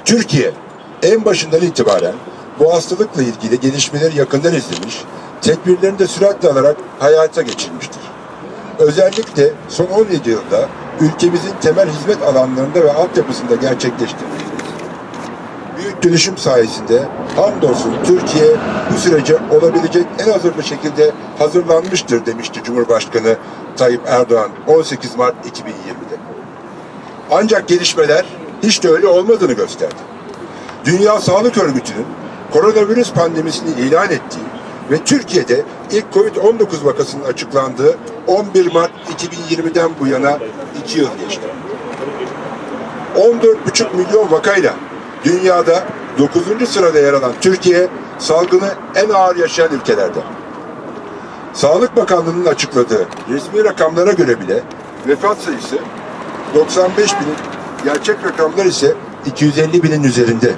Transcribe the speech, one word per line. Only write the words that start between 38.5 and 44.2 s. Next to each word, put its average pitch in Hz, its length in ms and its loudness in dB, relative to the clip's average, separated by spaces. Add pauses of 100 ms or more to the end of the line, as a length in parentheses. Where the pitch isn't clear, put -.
bir 175 180 4
Mart 170 180 2 (200)
iki 165 200 -8
bin 170 80 -12 (120)
yirmiden 165 400 0 (100)
bu 135 60 0
yana 135 320 2 (460)
iki 156 140 -4
yıl 135 100 2 (160)
geçti. - 220 -8 (1700)
On 233 260 4
dört 226 240 4
buçuk - 280 -2
milyon 185 360 2